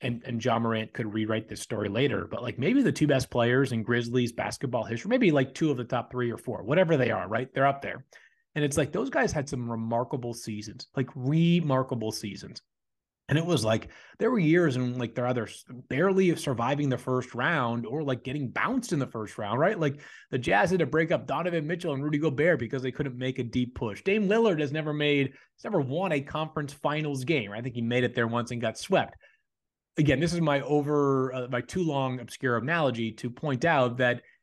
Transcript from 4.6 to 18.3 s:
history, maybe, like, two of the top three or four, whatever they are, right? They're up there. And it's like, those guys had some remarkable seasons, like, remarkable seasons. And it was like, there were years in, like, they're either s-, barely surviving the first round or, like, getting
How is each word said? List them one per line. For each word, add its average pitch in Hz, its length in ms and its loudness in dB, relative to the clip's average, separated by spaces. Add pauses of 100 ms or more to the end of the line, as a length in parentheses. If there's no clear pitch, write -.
history, 117 240 -6
maybe, 240 220 4
like, 139 240 2
two 156 160 0
of 135 60 0
the 123 80 -4
top 120 260 -4
three 123 200 -2
or 107 80 -6
four, - 240 -8
whatever 160 340 4
they 123 140 4
are, 95 180 -2
right? 113 240 -2
They're 139 140 4
up 139 160 2
there. - 220 -8 (500)
And 151 100 2
it's 143 120 0
like, - 160 2
those 262 180 -2
guys 262 220 2
had 143 160 -2
some 123 220 -4
remarkable 117 640 -2
seasons, 107 600 -10
like, 135 180 -2
remarkable 135 960 2
seasons. - 500 -10 (680)
And 139 60 4
it 165 80 0
was 165 180 2
like, 113 260 0 (300)
there 220 120 2
were 254 80 2
years 160 380 4
in, 123 200 -2
like, 120 180 -4
they're 123 120 -2
either 123 200 0
s-, - 160 -16 (280)
barely 185 440 4
surviving 139 540 0
the 127 80 2
first 127 380 -2
round 120 500 0
or, 135 180 -6
like, 131 220 -2
getting 131 240 -6